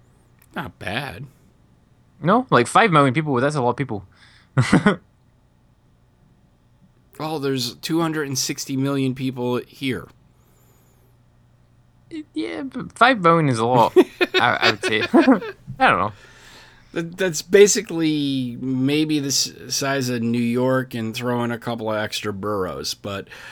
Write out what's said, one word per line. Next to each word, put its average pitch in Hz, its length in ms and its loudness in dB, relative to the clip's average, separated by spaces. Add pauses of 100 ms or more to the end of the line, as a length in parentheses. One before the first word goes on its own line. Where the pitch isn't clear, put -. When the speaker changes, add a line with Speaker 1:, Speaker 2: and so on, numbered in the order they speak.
(540)
Speaker 1:
Not 139 240 -12
bad. 131 480 -8 (960)
Speaker 2:
No? 214 300 2
Like, 120 160 4
five 202 240 4
million 143 240 4
people, 151 220 -2
that's 143 200 0
a 135 60 -2
lot 120 80 2
of 117 60 -4
people. 113 280 -6 (520)
<laughs> - 440 4 (2250)
Speaker 1:
Well, 156 200 -6
there's 135 360 -2
two 160 260 -2
hundred 156 280 -2
and 135 100 -6
sixty 139 400 -6
million 135 360 -2
people 123 420 -4 (100)
here. 120 420 -8 (2250)
Speaker 2:
Yeah, 311 300 -8
but 254 340 -10
five 240 240 4
million 165 300 4
is 117 80 0
a 113 80 0
lot, 120 260 4 (220)
Speaker 1:
<laughs> - 200 -4
Speaker 2:
I, 123 240 2
I - 120 2
would 110 160 -6
say. 107 160 0
<laughs> - 100 -4 (680)
I 262 120 4
don't 104 80 4
know. 101 140 -2 (800)
Speaker 1:
That, 170 260 -8
that's 185 240 -4
basically 156 1160 2
maybe 139 600 0
the 139 80 -6
s-, - 240 -2 (160)
size 135 400 -2
of 123 140 -2
New 117 180 0
York 127 540 0
and 113 200 -6
throw 120 300 -2
in 120 60 -4
a 117 80 -6
couple 113 320 -6
of 107 80 -2
extra 107 340 -6
boroughs. 95 600 -6
But, 98 340 -10 (240)